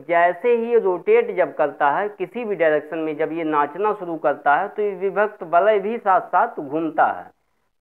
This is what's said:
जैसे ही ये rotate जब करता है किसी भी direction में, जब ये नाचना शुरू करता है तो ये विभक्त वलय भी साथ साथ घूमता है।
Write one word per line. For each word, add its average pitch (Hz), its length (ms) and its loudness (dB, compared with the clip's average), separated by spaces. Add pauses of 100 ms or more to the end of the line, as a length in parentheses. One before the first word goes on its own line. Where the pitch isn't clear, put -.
जैसे 175 480 2
ही 233 140 2
ये 233 140 4
rotate 202 560 2
जब 170 200 0
करता 147 360 0
है 185 180 -2
किसी 208 360 -8
भी 208 100 -4
direction 156 420 0
में, 156 200 -4
जब 151 140 -2
ये 165 140 -6
नाचना 156 480 0
शुरू 170 240 -8
करता 147 380 0
है 185 120 -2
तो 202 140 -8
ये 208 160 -2
विभक्त 196 480 -2
वलय 190 340 4
भी 214 200 -4
साथ 185 280 2
साथ 196 320 0
घूमता 156 480 -2
है। 90 240 -6 (500)